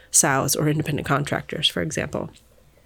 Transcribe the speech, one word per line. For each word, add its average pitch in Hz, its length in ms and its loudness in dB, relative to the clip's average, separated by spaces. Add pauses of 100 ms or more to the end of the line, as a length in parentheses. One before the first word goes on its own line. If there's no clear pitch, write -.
(100)
sows 143 460 2
or 151 120 2
independent 151 380 -2
contractors, - 640 -2
for 175 140 -2
example. - 480 -4 (560)